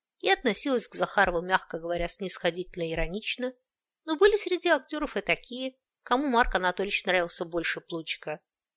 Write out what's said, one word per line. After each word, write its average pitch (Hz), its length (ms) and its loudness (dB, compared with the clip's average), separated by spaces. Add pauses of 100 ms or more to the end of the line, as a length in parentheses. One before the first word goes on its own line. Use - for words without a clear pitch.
(200)
и 370 100 2
относилась 262 580 2
к - 60 -8
Захарову, 175 480 2
мягко 180 380 0
говоря, 170 280 -2
снисходительно 175 800 -2
и 160 40 -6
иронично, 190 600 -4 (520)
но 311 120 -2
были 415 200 6
среди 349 320 0
актёров 302 480 -2
и 196 40 -2
такие, 254 560 -4 (260)
кому 277 260 2
Марк 240 260 4
Анатольевич 185 500 0
нравился 180 400 0
больше 165 360 -4
Плучика. 160 600 -8 (360)